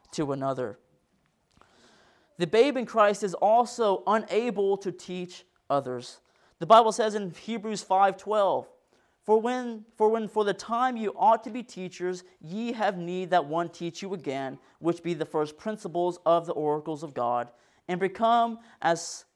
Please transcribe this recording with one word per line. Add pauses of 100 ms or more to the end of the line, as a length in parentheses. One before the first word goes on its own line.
(120)
to
another. (1600)
The
babe
in
Christ
is
also
unable
to
teach (240)
others. (400)
The
Bible
says
in
Hebrews
five
twelve, (560)
"For
when, (120)
for
when
for
the
time
you
ought
to
be
teachers, (180)
ye
have
need
that
one
teach
you
again, (180)
which
be
the
first
principles
of
the
oracles
of
God, (380)
and
become (200)
as (120)